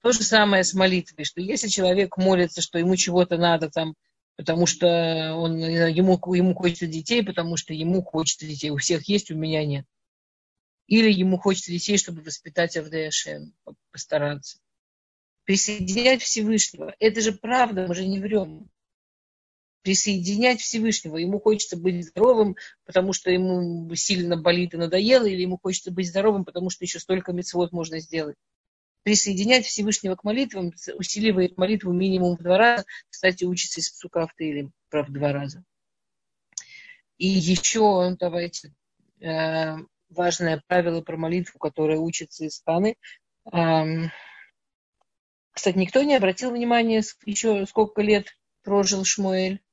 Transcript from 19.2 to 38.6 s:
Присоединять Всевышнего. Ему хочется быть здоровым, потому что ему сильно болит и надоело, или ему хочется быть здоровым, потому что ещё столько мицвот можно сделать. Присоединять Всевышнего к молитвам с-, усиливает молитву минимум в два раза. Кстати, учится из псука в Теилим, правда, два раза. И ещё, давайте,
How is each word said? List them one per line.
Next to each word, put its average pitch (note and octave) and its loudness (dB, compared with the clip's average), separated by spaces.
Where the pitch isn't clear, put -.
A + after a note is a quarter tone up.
Присоединять G3+ 0
Всевышнего. G#3+ -2
Ему F#3 -2
хочется G#3 0
быть F3 -2
здоровым, G#3+ 2
потому F#3+ 0
что - -2
ему F3 0
сильно F3 -2
болит F3 0
и - -6
надоело, F#3+ 4
или F#3+ 0
ему F3+ -2
хочется F#3 -6
быть F3+ -4
здоровым, G3 0
потому F3+ -6
что F3+ -8
ещё F3+ -8
столько F#3 -4
мицвот F3 -2
можно D#3+ -6
сделать. D#3+ -8
Присоединять G#3 2
Всевышнего G3+ -4
к - -20
молитвам G#3 -4
с-, - -14
усиливает F#3 0
молитву F#3+ 0
минимум F3+ 2
в E3+ -12
два F3+ 4
раза. A#3 4
Кстати, F#3 0
учится F3 -4
из D#3 -6
псука E3+ -6
в - -14
Теилим, C#3+ -6
правда, C#3+ -4
два C#3+ -2
раза. C#3 -8
И F3 -2
ещё, F#3 2
давайте, F3 -6